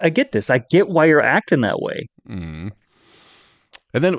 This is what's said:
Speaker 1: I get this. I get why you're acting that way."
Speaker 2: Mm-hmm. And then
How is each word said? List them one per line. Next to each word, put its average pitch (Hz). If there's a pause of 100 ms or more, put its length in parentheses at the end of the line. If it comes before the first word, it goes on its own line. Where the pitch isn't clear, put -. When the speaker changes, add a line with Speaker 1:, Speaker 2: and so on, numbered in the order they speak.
Speaker 1:
I 170
get 254
this. 104
I 127 (100)
get 185
why 165
you're 156
acting 135
that 104
way." - (240)
Speaker 2:
Mm-hmm. 85 (1200)
And 127
then 180